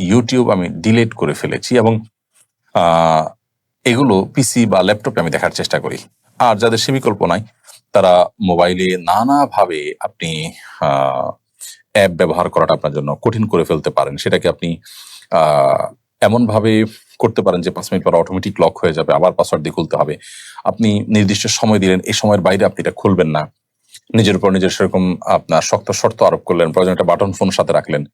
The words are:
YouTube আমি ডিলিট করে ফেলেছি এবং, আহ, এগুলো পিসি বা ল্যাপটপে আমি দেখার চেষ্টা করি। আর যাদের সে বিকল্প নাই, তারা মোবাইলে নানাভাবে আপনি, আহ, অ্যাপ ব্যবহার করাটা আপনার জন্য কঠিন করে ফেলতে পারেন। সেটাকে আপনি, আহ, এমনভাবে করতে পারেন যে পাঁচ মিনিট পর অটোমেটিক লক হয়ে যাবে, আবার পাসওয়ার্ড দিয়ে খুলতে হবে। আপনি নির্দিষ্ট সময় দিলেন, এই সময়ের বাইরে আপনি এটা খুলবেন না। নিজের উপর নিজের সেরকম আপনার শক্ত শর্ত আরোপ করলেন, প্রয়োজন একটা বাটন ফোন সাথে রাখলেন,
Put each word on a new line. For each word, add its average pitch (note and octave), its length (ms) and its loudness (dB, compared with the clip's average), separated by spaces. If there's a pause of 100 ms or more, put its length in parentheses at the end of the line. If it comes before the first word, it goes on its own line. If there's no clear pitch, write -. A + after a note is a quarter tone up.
YouTube A#2 420 2
আমি F2+ 180 0
ডিলিট A2+ 440 0
করে D2+ 200 -4
ফেলেছি - 440 -4
এবং, A2+ 220 2 (760)
আহ, E2 540 2 (560)
এগুলো A#2 500 2
পিসি A#2+ 320 0
বা F#2+ 180 2
ল্যাপটপে G#2 360 0
আমি E2 100 -2
দেখার F2 200 -2
চেষ্টা - 300 -4
করি। C2 180 -8 (420)
আর A#2 160 4
যাদের A2+ 220 0
সে B2 140 -4
বিকল্প B2 340 -2
নাই, F2+ 180 -2 (480)
তারা F2+ 380 4 (120)
মোবাইলে F2+ 560 0
নানাভাবে F#2 1000 -2
আপনি, D#2+ 540 -8 (280)
আহ, C2+ 500 -2 (640)
অ্যাপ G2 180 4
ব্যবহার E2+ 380 0
করাটা D#2+ 240 0
আপনার D#2 200 -4
জন্য D2 280 -6
কঠিন A2 260 -2
করে E2 160 0
ফেলতে D#2+ 260 -2
পারেন। C#2+ 280 -2
সেটাকে F2+ 320 0
আপনি, E2 280 -6 (540)
আহ, D2 640 2 (280)
এমনভাবে A2 640 2 (340)
করতে A#2 220 0
পারেন F2+ 200 0
যে E2+ 100 -2
পাঁচ - 220 -8
মিনিট F#2 120 -4
পর E2+ 100 2
অটোমেটিক F#2 460 -2
লক E2 160 2
হয়ে E2+ 160 0
যাবে, D#2 200 0
আবার E2+ 200 2
পাসওয়ার্ড D#2+ 300 -2
দিয়ে D#2 100 -6
খুলতে D#2+ 240 -4
হবে। D2 200 -6 (460)
আপনি G#2 440 -2
নির্দিষ্ট G#2 400 0
সময় G#2+ 320 0
দিলেন, F#2 200 2
এই G#2 140 -6
সময়ের G#2 280 0
বাইরে G2 240 2
আপনি F#2+ 160 -2
এটা - 140 -4
খুলবেন F2+ 320 2
না। D2+ 240 -4 (640)
নিজের G#2 220 2
উপর F#2+ 160 2
নিজের F#2 180 0
সেরকম F#2 520 0
আপনার D#2+ 400 0
শক্ত - 300 -4
শর্ত - 320 -2
আরোপ F2 160 2
করলেন, E2+ 320 0
প্রয়োজন F#2 200 2
একটা F2 120 0
বাটন F2 280 0
ফোন F#2+ 180 -2
সাথে F2 240 0
রাখলেন, D2 400 -2